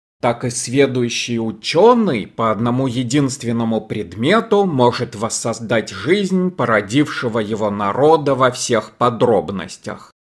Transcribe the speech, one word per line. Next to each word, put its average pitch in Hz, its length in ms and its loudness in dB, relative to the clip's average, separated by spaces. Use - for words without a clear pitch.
так 120 240 -2
и 123 60 -4
сведущий 123 880 0
ученый 156 880 2
по 113 240 0
одному 120 360 0
единственному 117 920 -2
предмету 156 880 0
может 123 480 0
воссоздать 110 760 -4
жизнь 180 640 0
породившего 117 880 0
его 107 320 -2
народа 135 640 2
во 127 160 2
всех - 420 -2
подробностях. 101 1300 -2